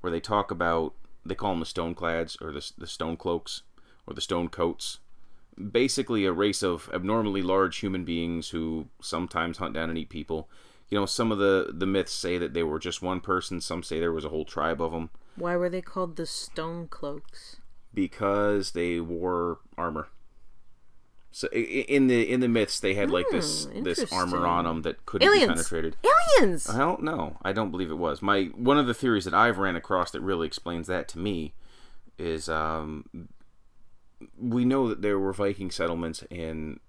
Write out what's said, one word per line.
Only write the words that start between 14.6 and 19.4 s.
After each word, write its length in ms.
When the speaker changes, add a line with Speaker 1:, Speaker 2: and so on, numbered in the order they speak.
Speaker 1:
of 140
'em. 160
Speaker 2:
Why 200
were 120
they 140
called 340
the 100
Stone 640
Cloaks? 680
Speaker 1:
Because 760
they 280
wore 580